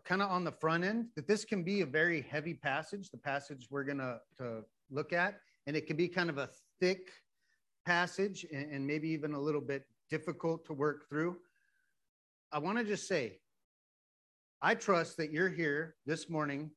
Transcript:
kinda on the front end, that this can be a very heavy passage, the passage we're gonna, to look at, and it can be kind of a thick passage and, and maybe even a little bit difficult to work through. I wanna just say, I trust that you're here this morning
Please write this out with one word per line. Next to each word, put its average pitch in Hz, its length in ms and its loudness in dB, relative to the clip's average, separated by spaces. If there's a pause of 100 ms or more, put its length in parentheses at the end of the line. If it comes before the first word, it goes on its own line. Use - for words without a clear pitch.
kinda 190 200 2
on 180 180 2
the 165 80 -2
front 165 320 2
end, 226 320 0
that 147 140 -4
this 208 160 2
can 196 180 -2
be 196 200 2
a 156 40 0
very 156 340 2
heavy 151 340 -4
passage, 156 560 -4
the 131 60 -12
passage 139 540 -6
we're 139 140 -2
gonna, 135 360 -4 (180)
to 117 260 -6 (260)
look 147 220 -4
at, 180 280 2 (280)
and 156 80 -2
it 226 100 0
can 160 100 -2
be 175 120 4
kind 175 200 2
of 143 100 -2
a 131 120 -4 (300)
thick 185 320 2 (760)
passage 180 680 2
and, 143 200 -4
and 139 120 -2
maybe 151 240 0
even 151 260 -2
a 139 60 -2
little 147 200 2
bit 139 260 -4 (240)
difficult 165 560 -2
to 156 80 -8
work 147 340 0
through. 170 320 -2 (1120)
I 151 60 -2
wanna 202 260 2
just 202 240 -2
say, 123 320 0 (1200)
I 185 140 6
trust 175 420 2
that 156 160 -2
you're 175 160 4
here 160 560 0
this 160 240 -2
morning 151 480 -2